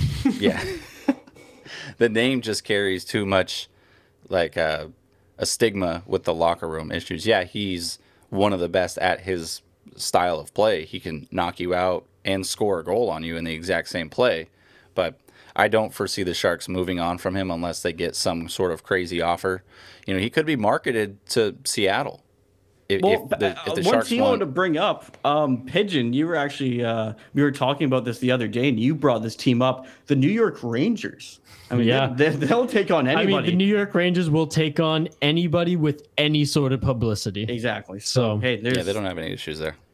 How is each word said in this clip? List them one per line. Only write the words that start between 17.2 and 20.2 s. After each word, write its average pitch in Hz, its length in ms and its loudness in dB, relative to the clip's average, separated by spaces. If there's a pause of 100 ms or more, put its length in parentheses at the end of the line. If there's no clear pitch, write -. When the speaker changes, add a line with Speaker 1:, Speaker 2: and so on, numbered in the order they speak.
Speaker 1:
him 95 140 -2
unless 85 320 -6
they 87 100 -2
get 82 240 -4
some 85 320 -2
sort 92 240 -2
of 80 100 -10
crazy 90 380 -2
offer. 87 420 0 (440)
You 98 80 -2
know, 92 60 0